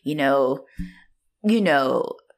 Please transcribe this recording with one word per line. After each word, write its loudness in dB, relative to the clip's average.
you -4
know, 0
you 2
know, 2